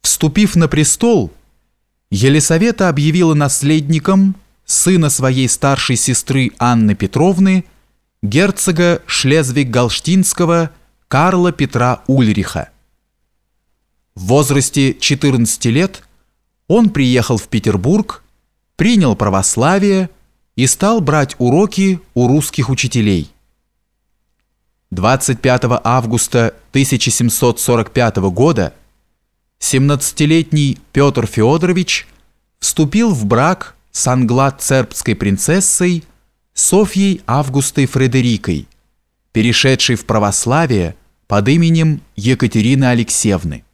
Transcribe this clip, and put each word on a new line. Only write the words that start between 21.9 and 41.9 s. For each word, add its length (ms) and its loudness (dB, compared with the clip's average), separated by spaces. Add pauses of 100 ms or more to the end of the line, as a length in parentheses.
у 140 2
русских 420 0
учителей. 640 -2 (1600)
Двадцать 500 -2
пятого 440 0
августа 720 0 (160)
тысяча 400 0
семьсот 480 0
сорок 320 -2
пятого 400 0
года 420 0 (840)
семнадцатилетний 1200 0 (140)
Пётр 320 2
Фёдорович 840 0 (520)
вступил 540 0
в 120 -2
брак 500 0 (160)
с 160 -4
англо-цербской 1080 0
принцессой 880 0 (500)
Софьей 760 0
Августой 580 -2
Фредерикой, 840 -2 (640)
перешедшей 640 0
в 100 -10
православие 880 0 (320)
под 220 0
именем 520 2 (140)